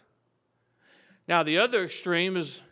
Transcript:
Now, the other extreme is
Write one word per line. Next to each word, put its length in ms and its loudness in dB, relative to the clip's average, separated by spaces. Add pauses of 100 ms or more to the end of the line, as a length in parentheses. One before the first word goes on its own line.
(1300)
Now, 160 2
the 160 2
other 240 2
extreme 540 -2
is 240 -6 (120)